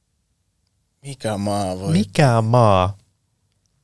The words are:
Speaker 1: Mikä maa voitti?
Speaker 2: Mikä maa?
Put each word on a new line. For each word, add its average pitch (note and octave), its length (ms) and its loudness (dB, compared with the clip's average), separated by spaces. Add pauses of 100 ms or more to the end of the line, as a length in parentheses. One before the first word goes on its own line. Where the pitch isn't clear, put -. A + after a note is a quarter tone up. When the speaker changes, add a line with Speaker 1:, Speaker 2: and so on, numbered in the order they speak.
(1040)
Speaker 1:
Mikä B2+ 360 -10
maa G2+ 400 -4
voitti? D#3 200 -2
Speaker 2:
Mikä C3+ 440 0
maa? G#2+ 540 2 (880)